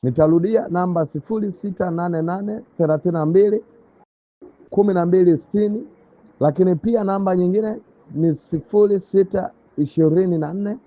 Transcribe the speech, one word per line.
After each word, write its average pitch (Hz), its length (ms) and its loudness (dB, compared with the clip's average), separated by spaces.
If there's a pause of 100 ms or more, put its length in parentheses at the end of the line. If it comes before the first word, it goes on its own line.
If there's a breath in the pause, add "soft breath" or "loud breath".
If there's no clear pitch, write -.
Nitarudia 165 640 2
namba 175 380 -2
sifuri 208 460 -6
sita 185 400 -6
nane 170 300 -2
nane, 202 400 -6 (160)
thelathini 156 360 0
na 160 120 -2
mbili, 196 380 2 (1040)
kumi 202 240 2
na 175 120 0
mbili, 175 320 2
sitini, 208 500 -4 (520)
lakini 175 360 0
pia 214 280 -2
namba 190 320 -2
nyingine 202 440 -2 (360)
ni 160 200 0
sifuri 202 640 0
sita 190 520 0 (260)
ishirini 160 600 2
na 156 160 -4
nne 202 340 -6